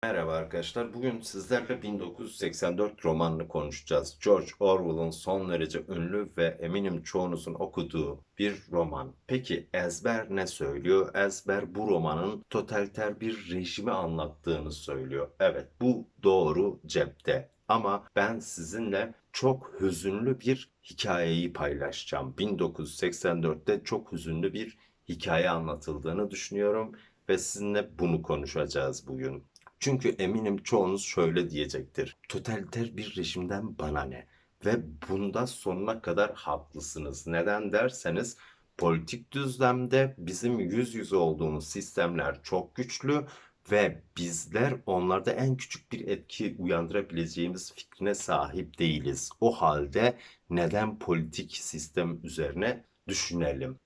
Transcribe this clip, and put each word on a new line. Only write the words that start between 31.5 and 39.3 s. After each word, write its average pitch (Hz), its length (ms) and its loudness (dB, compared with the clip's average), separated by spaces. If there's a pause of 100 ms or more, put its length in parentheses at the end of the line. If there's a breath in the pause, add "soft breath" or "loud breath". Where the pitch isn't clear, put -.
diyecektir: - 680 -4 (120)
"Totaliter 110 680 -4
bir 101 200 -8
rejimden 92 600 -4
bana 76 240 -2
ne?" 65 240 -8 (380 soft breath)
Ve 107 120 4 (320)
bunda 101 380 0
sonuna 104 560 -2
kadar - 320 2
haklısınız. 73 920 -6
Neden 95 460 0
derseniz 110 640 0 (420 loud breath)
politik - 540 2